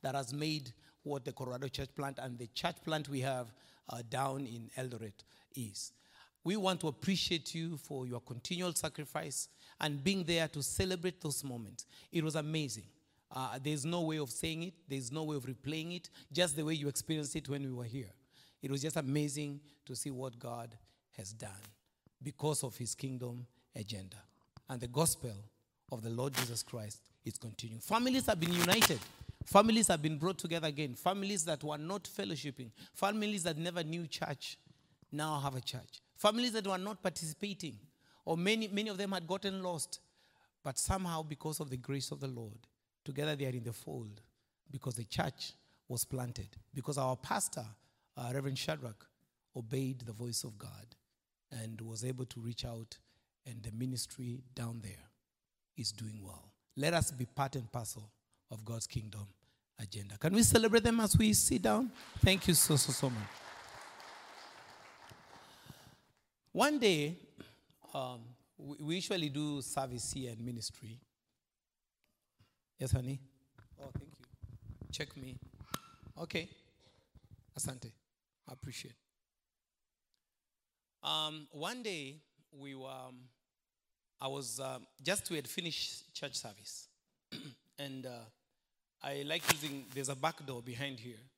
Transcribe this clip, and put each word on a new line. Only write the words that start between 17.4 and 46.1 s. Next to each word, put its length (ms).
when 140
we 100
were 120
here. 260
It 80
was 120
just 140
amazing 640
to 80
see 160
what 280
God 360
has 160
done 180
because 420
of 120
his 180
kingdom 520
agenda. 400
And 120
the 80
gospel 460
of 100
the 80
Lord 240
Jesus 280
Christ 380
is 120
continuing. 440
Families 460
have 140
been 120
united. 480
Families 440
have 140
been 160
brought 200
together 300
again. 260
Families 500
that 180
were 160
not 260
fellowshipping. 680
Families 480
that 160
never 240
knew 240
church 520
now 260
have 160
a 60
church. 400
Families 360
that 140
were 100
not 260
participating, 760
or 120
many, 320
many 220
of 80
them 140
had 140
gotten 360
lost. 380
But 120
somehow, 460
because 380
of 100
the 60
grace 340
of 100
the 60
Lord, 320
together 320
they 100
are 40
in 120
the 100
fold, 480
because 260
the 80
church 480
was 180
planted, 440